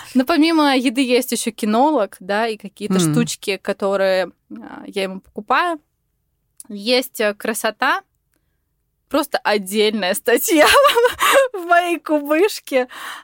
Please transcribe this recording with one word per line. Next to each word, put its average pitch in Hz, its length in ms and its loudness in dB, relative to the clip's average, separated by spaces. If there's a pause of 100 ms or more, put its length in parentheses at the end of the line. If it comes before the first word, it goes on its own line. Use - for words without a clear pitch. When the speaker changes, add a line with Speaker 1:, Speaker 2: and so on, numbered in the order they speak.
(140)
Speaker 1:
Но 254 100 2
помимо 311 520 2
еды 254 240 0
есть 247 300 0
еще 233 220 -4
кинолог, 233 680 0
да, 202 300 -4
и 220 80 -6
какие-то 196 380 -8
Speaker 2:
М. 185 60 2
Speaker 1:
штучки, 175 560 -2
которые, 190 760 -2 (180)
а, - 360 -16
я 196 180 -6
ему 190 160 -8
покупаю. 302 600 -4 (880)
Есть, 233 520 -4
э, 208 140 0
красота. 240 680 -4 (1080)
Просто - 300 -2
отдельная 208 760 0
статья 294 520 2
<laughs> 508 840 4
в 359 140 -8
моей 349 340 2
кубышке. 302 880 -2 (360)